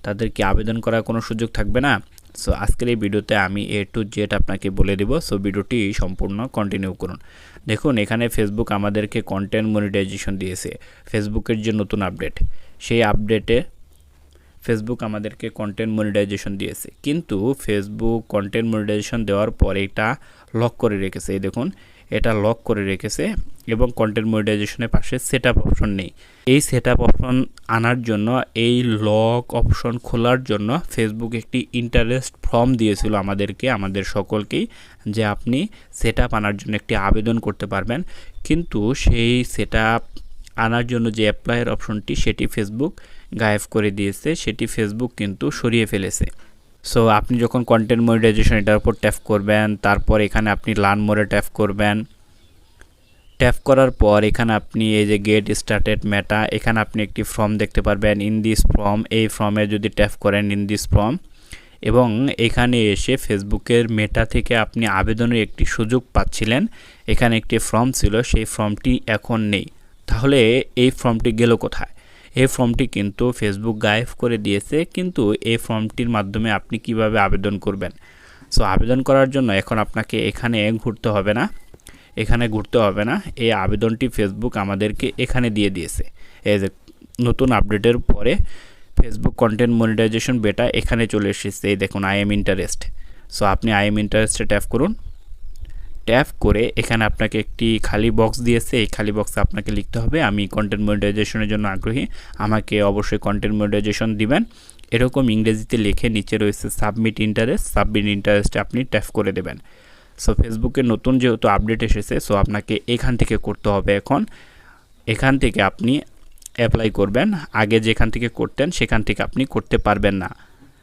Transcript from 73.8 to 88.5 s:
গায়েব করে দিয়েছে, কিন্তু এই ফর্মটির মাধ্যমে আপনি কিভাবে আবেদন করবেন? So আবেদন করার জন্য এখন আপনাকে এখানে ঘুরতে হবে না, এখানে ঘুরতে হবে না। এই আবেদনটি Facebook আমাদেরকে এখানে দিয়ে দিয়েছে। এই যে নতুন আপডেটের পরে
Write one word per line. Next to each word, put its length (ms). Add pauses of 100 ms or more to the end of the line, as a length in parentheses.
গায়েব 240 (100)
করে 200
দিয়েছে, 480
কিন্তু 560
এই 160
ফর্মটির 520
মাধ্যমে 420
আপনি 280
কিভাবে 400
আবেদন 400
করবেন? 320 (600)
So 120
আবেদন 380
করার 280
জন্য 220
এখন 260
আপনাকে 500
এখানে 440
ঘুরতে 380
হবে 240
না, 160 (680)
এখানে 300
ঘুরতে 300
হবে 280
না। 160 (140)
এই 160
আবেদনটি 560
Facebook 520
আমাদেরকে 580
এখানে 320
দিয়ে 200
দিয়েছে। 340 (420)
এই 140
যে 80 (540)
নতুন 300
আপডেটের 460
পরে 380 (600)